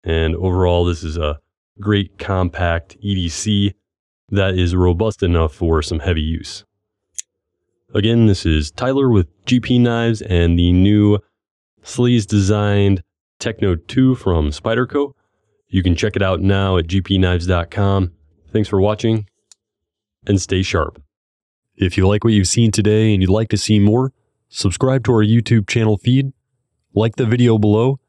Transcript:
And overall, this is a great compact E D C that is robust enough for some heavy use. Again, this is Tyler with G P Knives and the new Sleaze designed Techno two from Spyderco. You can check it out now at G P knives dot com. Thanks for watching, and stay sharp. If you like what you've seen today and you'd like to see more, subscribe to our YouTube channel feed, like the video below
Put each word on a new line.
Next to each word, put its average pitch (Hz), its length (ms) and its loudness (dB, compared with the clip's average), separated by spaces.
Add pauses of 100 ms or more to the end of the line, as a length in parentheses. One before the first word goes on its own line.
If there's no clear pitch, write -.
And 82 320 -2
overall, 90 480 0
this 87 180 -4
is 80 140 -8
a 76 240 -6 (400)
great 101 380 -2
compact 90 800 -4
E 101 160 -4
D 87 120 -4
C 101 460 -2 (540)
that 98 280 0
is 90 200 0
robust 90 480 0
enough 82 280 0
for 80 300 -2
some 80 160 -6
heavy 80 240 -2
use. - 420 -8 (1300)
Again, 113 340 2
this 95 200 2
is 78 240 0
Tyler 135 400 -2
with 95 160 2 (200)
G 127 120 0
P 123 220 0
Knives 117 420 0
and 85 340 2
the 87 160 4
new 104 460 4 (640)
Sleaze 123 440 0
designed 101 760 0 (380)
Techno 107 340 -2
two 131 400 0
from 80 360 -2
Spyderco. 127 640 -4 (560)
You 95 120 0
can 90 120 2
check 104 220 -4
it 101 60 0
out 95 180 0
now 98 380 0
at 82 80 -2
G 92 160 -2
P 98 160 -2
knives 90 280 0
dot 87 240 -2
com. 98 420 -2 (400)
Thanks 107 180 -2
for 98 100 0
watching, 107 480 -2 (1000)
and 98 140 0
stay 95 220 -4
sharp. - 380 -6 (760)
If 92 220 -2
you 95 100 4
like 104 160 0
what 117 80 4
you've 101 160 2
seen 117 240 2
today 107 400 2
and 95 100 2
you'd 92 80 2
like 110 200 0
to 104 80 -2
see 107 200 0
more, 113 340 2 (360)
subscribe 127 560 -2
to 127 80 0
our 107 120 4
YouTube 110 440 2
channel 110 300 0
feed, 135 340 -2 (600)
like 110 220 0
the 123 100 0
video 120 320 2
below 110 500 2